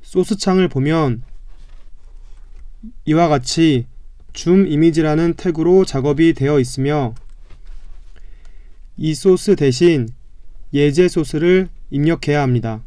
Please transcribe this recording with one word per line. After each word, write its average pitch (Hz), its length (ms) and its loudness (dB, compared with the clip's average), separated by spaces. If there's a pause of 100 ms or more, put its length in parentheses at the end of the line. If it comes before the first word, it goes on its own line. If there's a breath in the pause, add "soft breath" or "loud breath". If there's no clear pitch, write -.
소스 185 360 0
창을 185 320 2
보면 139 540 0 (1800)
이와 165 240 2
같이 147 580 2 (520)
줌 190 300 4
이미지라는 160 680 2
태그로 175 500 2
작업이 147 500 2
되어 143 260 2
있으며 131 560 -2 (1800)
이 156 200 -2
소스 185 400 4
대신 139 520 2 (680)
예제 147 340 4
소스를 175 640 0 (200)
입력해야 147 540 0
합니다. 113 440 -2